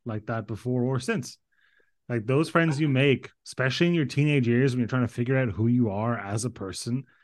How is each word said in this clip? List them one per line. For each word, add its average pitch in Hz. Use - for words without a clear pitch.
like 107
that 113
before 123
or 131
since." -
Like, 117
those 143
friends 160
you 156
make, 135
especially 131
in 175
your 160
teenage 143
years 120
when 127
you're 117
trying 127
to -
figure 123
out 127
who 101
you 120
are 110
as 101
a 123
person, 117